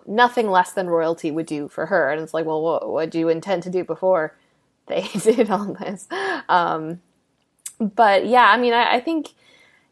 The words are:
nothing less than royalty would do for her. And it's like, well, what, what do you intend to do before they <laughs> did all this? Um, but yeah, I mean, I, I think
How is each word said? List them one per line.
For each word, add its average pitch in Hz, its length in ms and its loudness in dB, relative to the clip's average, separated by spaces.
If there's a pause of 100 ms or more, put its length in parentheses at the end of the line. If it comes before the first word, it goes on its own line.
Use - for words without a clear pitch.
nothing 233 440 2
less 185 240 2
than 185 140 -2
royalty 165 440 0
would 156 140 -4
do 147 220 -8
for - 200 -8
her. 165 240 2
And 160 100 -4
it's 156 120 -10
like, 160 120 -2
well, 156 160 -2
what, 156 280 -2
what 156 200 -2
do 165 100 -4
you 165 100 2
intend 170 340 -2
to 185 60 -10
do 180 140 -2
before 165 520 0 (520)
they - 140 -4
<laughs> 196 60 -10 (160)
did 226 260 2
all 196 240 -2
this? 196 340 -12 (420)
Um, 165 520 -2 (800)
but 208 480 2
yeah, 240 220 6
I 214 80 6
mean, 240 160 0
I, 240 220 2
I 247 40 0
think 320 300 -4 (640)